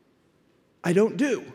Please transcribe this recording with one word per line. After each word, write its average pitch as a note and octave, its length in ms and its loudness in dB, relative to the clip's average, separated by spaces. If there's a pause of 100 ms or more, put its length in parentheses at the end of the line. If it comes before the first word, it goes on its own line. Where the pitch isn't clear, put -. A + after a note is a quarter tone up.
(840)
I F3 80 2
don't G3+ 240 2
do. B3+ 280 -2 (100)